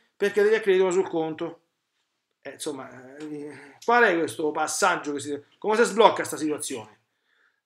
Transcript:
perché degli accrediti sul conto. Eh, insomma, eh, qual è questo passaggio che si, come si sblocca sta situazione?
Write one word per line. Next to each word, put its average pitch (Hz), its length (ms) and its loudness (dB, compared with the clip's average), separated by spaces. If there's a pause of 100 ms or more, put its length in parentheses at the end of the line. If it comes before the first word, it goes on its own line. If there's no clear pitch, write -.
(160)
perché 202 260 2
degli 214 120 6
accrediti 190 380 4
sul 185 160 0
conto. 165 520 -6 (800)
Eh, 139 120 -16
insomma, 131 640 -12
eh, 147 680 -14
qual 240 200 4
è 180 140 2
questo 156 320 -2
passaggio 156 640 0
che 143 80 -6
si, 143 220 -8 (160)
come 208 180 -2
si 233 80 4
sblocca 190 400 4
sta - 120 -8
situazione? 139 640 -8 (640)